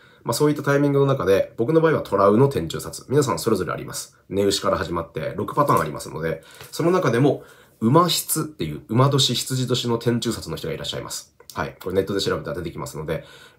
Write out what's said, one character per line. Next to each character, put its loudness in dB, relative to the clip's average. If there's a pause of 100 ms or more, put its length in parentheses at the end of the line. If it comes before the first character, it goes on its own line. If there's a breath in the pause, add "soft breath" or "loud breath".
(240 soft breath)
ま -6
あ、 0
そ 2
う 6
い 0
っ -2
た -8
タ 2
イ 4
ミ 4
ン 2
グ 4
の 6
中 0
で、 2
僕 0
の 6
場 6
合 2
は 0
ト -4
ラ 6
ウ 6
の 6
天 -2
中 -8
殺。 -12
皆 4
さ 0
ん -4
そ -2
れ 2
ぞ -2
れ -6
あ -6
り -8
ま -12
す。 -12 (120)
寝 2
牛 2
か 0
ら 2
始 -4
ま -2
っ -10
て、 -6
六 -6
パ 2
タ 2
ー 4
ン 2
あ 0
り -6
ま -10
す -12
の -10
で、 -4 (280 loud breath)
そ -4
の 4
中 2
で 2
も、 2 (380 loud breath)
馬 6
質 -2
っ -2
て -10
い -6
う、 -12
馬 4
年、 0
羊 -4
年 -2
の 0
天 0
中 -4
殺 -8
の -6
人 -8
が -6
い -8
ら -10
っ -10
し -6
ゃ -6
い -12
ま -12
す。 -12 (180)
は -6
い。 -12
こ -6
れ -2
ネ 2
ッ 0
ト -6
で -2
調 -2
べ -8
た -8
ら -6
出 -8
て -8
き -14
ま -10
す -12
の -8
で、 -6 (340 loud breath)